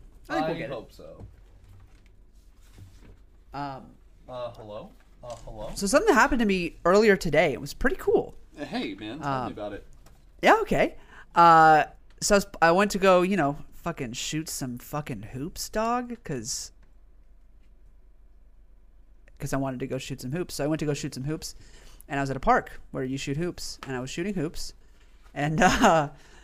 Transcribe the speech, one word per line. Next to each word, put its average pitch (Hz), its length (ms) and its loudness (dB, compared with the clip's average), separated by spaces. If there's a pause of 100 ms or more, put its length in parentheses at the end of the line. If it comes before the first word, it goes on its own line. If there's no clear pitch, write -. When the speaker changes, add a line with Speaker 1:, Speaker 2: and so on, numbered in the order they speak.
(300)
Speaker 1:
I 285 60 -6
think - 120 -2
we'll 165 80 -2
Speaker 2:
I - 40 -10
Speaker 1:
get 113 100 -10
Speaker 2:
hope 113 200 -12
Speaker 1:
it. - 60 -20
Speaker 2:
so. 80 300 -20 (2250)
Speaker 1:
Um, 135 320 -10 (420)
Speaker 2:
Uh, 123 240 -10
hello? 110 400 -16 (320)
Uh, 120 120 -14 (100)
hello? 110 300 -12
Speaker 1:
so 202 120 -4
something 320 260 4
happened 247 260 4
to 233 60 2
me 185 400 -2
earlier 196 300 6
today. 160 380 0
It - 80 -8
was 139 120 -12
pretty - 220 0
cool. - 400 0 (220)
Speaker 2:
Hey, 147 380 -8
man, 107 240 -12
tell 160 140 -8
Speaker 1:
Um, 127 140 -2
Speaker 2:
me 113 60 -10
about 104 200 -10
it. - 140 -14 (560)
Speaker 1:
Yeah, 403 180 8
okay. 262 340 0 (380)
Uh, 160 520 10 (360)
so - 140 2
I - 20 6
was, 196 100 0 (140)
I 165 100 6
went 202 200 2
to 208 80 -4
go, 180 240 6
you 185 120 0
know, 147 220 0 (160)
fucking 143 400 -8
shoot 156 360 -8
some 123 280 -8
fucking 147 440 -10 (120)
hoops, 139 360 -10
dog, 240 540 -4
'cause, 127 480 -8 (2750)
'cause 143 140 -6
I 139 40 -2
wanted 135 240 -6
to 135 60 -6
go 131 100 -6
shoot 131 240 -10
some 127 100 -10
hoops. 170 240 -6
So 151 80 -6
I 139 40 -2
went 156 120 -2
to - 60 -4
go 147 80 -2
shoot 143 200 -8
some 127 120 -10
hoops, 156 300 -8 (520)
and 139 120 -6
I 139 40 -2
was 135 60 -4
at 131 80 -6
a 131 40 -10
park - 380 0 (120)
where 139 120 -6
you 131 140 -6
shoot 139 200 -6
hoops, - 480 -8
and 135 100 -8
I 127 40 -6
was 127 100 -8
shooting 190 260 -6
hoops, - 380 -6 (600)
and, 151 280 -2
<laughs> - 0 -
uh, 180 480 4 (340)